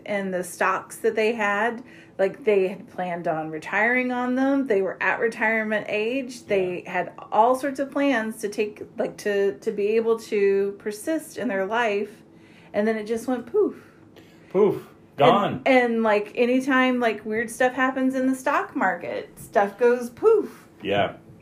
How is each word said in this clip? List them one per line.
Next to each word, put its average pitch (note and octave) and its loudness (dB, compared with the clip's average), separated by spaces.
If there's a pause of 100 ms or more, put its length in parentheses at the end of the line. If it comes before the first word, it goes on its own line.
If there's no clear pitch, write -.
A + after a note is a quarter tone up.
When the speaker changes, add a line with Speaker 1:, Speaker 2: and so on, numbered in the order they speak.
Speaker 1:
in G3 -4
the F3+ -2
stocks - -2
that A3+ 0
they A3 2
had. A3 -2 (360)
Like, G3 -2
they G3 4
had F#3 -12
planned F3+ -6
on D#3 -2
retiring A3+ 0
on B3 -2
them. C4+ 2
They G3 2
were F#3 -4
at F#3+ -2
retirement A3 -2
age. A#3+ -6
They F#3 -2
Speaker 2:
Yeah. F#3 -12
Speaker 1:
had F3+ -4 (200)
all A#3 6
sorts C4+ -4
of C4+ -4
plans A#3+ 0
to G#3 -4
take, G#3 -6 (160)
like, - -4
to, G3+ 0
to - -6
be G3+ -2
able A3+ 2
to G3 0
persist D4+ -6
in A3+ -4
their G3 -2
life. G#3 -2 (500)
And G#3 0
then A3 0
it G#3+ -6
just A3+ -4
went B3 -4
poof. F4+ 0 (680)
Speaker 2:
Poof. F#3+ 2 (300)
Gone. E3+ 4
Speaker 1:
And, - 2 (260)
and, A3+ 0
like, G#3 2
anytime, B3+ 2
like, A3+ 0
weird A3+ -4
stuff B3+ 2
happens C4 0
in C4 0
the C4 2
stock D#4+ -2
market, F3 -2
stuff G3+ 0
goes A#3+ 2
poof. - 2 (180)
Speaker 2:
Yeah. G2 0 (280)